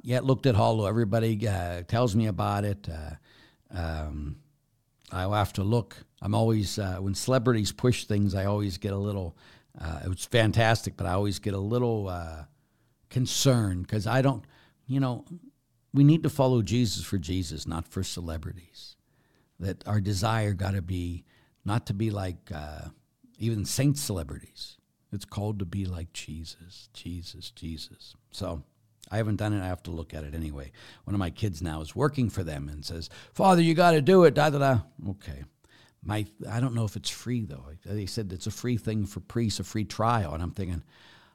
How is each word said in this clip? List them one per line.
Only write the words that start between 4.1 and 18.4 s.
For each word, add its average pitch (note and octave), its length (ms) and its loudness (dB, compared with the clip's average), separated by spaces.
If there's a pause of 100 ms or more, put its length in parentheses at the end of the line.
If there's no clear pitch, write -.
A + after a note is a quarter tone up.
I'll F#2 220 -2
have G#2 200 2
to G2 100 0
look. A2+ 420 -2 (160)
I'm G2 120 0
always, A2 440 2
uh, F#2 200 -2
when G2 160 -2
celebrities A#2 580 2
push - 340 0
things, G2+ 280 2
I F#2+ 120 0
always G2+ 320 -2
get G2 160 -4
a G2 40 -2
little, G2+ 380 -4 (420)
uh, D#2+ 260 -8
it F2 40 -4
was F#2 160 -4
fantastic, A2+ 720 4
but - 100 -4
I F#2 60 0
always G2+ 280 0
get G#2 120 -2
a G2 60 -2
little, A2 500 0
uh, E2 380 -8 (640)
concerned A2+ 760 2
'cause G#2+ 200 -2
I B2 160 4
don't, B2 240 0 (400)
you C3 120 -2
know, B2+ 280 -2 (680)
we C#3 120 8
need D3+ 180 8
to D3 80 0
follow C3 320 4
Jesus G2+ 420 0
for G2 140 -4
Jesus, E2 480 -4
not D#2+ 220 -6
for F#2+ 160 -6
celebrities. - 880 -10 (640)